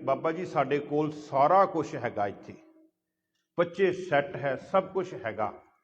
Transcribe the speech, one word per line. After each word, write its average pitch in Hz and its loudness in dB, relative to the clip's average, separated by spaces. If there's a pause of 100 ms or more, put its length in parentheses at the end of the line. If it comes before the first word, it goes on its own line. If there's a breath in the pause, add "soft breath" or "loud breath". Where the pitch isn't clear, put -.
ਬਾਬਾ 135 0
ਜੀ, 180 -4
ਸਾਡੇ 143 0
ਕੋਲ 147 -2
ਸਾਰਾ 156 4
ਕੁਛ 160 -4
ਹੈਗਾ 107 -2
ਇੱਥੇ, 90 -10 (1040)
ਬੱਚੇ 175 2
ਸੈੱਟ - 0
ਹੈ, 131 -2 (160)
ਸਭ 190 4
ਕੁਛ 180 -6 (120)
ਹੈਗਾ 107 -4 (300)